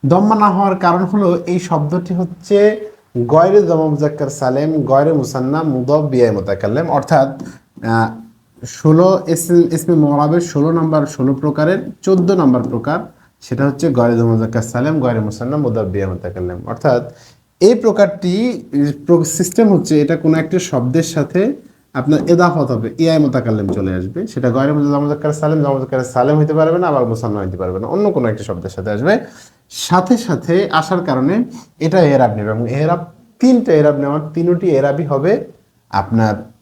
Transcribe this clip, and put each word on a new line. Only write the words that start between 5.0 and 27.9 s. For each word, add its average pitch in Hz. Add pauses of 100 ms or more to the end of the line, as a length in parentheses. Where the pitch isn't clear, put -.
মুসান্না, 127
মুদাফ 143 (100)
বিয়ায় 120
মুতাকাল্লিম, 101 (120)
অর্থাৎ, 139 (640)
আহ, 113 (540)
ষোলো 156 (260)
ইস-, 170
ইসমে 165
মুরাবের 147
ষোলো 147
নাম্বার, 156 (120)
ষোলো 135
প্রকারের 151 (240)
চোদ্দ 185 (120)
নাম্বার 127 (100)
প্রকার, 143 (480)
সেটা 127
হচ্ছে 139 (120)
গয়রে 117
জমা 117
মুজাক্কার 113
সালেম, 139 (100)
গয়রে 117
মুসান্না, 120
মুদাফ 110
বিয়ায় 98
মুতাকাল্লিম। 90 (140)
অর্থাৎ 123 (580)
এই 214
প্রকারটি 202 (680)
প্র-, 170 (140)
সিস্টেম 202
হচ্ছে 156 (120)
এটা 160
কোনো 156
একটা 175 (120)
শব্দের 131
সাথে 156 (600)
আপনার 143 (120)
এদাফত 165
হবে, 113 (140)
ইয়ায় 165
মুতাকাল্লিম 117
চলে 95
আসবে, 95 (120)
সেটা 127
গয়রে 139 (320)
মুজাক্কার 147
সালেম, 156
জমা 139
মুজাক্কার 127
সালেম 135
হইতে 151
পারবে 160
না, 180
আবার 131
মুসান্না 107
হইতে 92
পারবে 92
না, 123